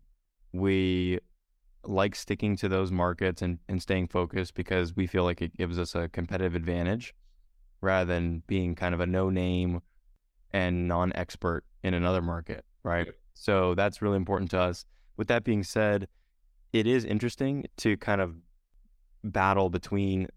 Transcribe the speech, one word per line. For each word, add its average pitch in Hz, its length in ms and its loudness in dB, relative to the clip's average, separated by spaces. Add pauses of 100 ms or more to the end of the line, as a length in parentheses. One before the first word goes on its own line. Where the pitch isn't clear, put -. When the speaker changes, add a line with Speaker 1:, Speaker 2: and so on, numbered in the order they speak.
(520)
Speaker 1:
We 92 680 2 (640)
like 98 300 0
sticking 104 420 -2
to 98 120 -2
those 95 220 2
markets 90 520 0
and, 87 160 -2 (100)
and 95 140 -2
staying 92 260 0
focused 90 460 -2
because 87 420 -2
we 95 100 0
feel 90 180 2
like 87 180 0
it 85 120 -6
gives 87 240 -2
us 87 160 -4
a 85 140 -2
competitive 90 460 -2
advantage, 87 600 -2 (640)
rather 95 320 2
than 85 340 0
being 90 280 0
kind 90 200 -2
of 85 60 -2
a 87 60 2
no-name 90 720 0 (720)
and 90 360 0
non-expert 87 760 -2 (180)
in 92 120 0
another 90 280 2
market, 85 420 -6 (180)
right? 85 240 -2
Speaker 2:
Yep. - 80 -16 (200)
Speaker 1:
So 92 400 2
that's 98 280 0
really 104 140 2
important 95 340 0
to 92 100 2
us. 90 240 0 (320)
With 107 120 -4
that 117 160 2
being 107 180 2
said, 104 460 0 (640)
it 110 140 2
is 120 180 2
interesting 123 640 -2 (120)
to 107 180 2
kind 104 240 0
of 87 140 -2 (920)
battle 98 440 2
between 95 680 -2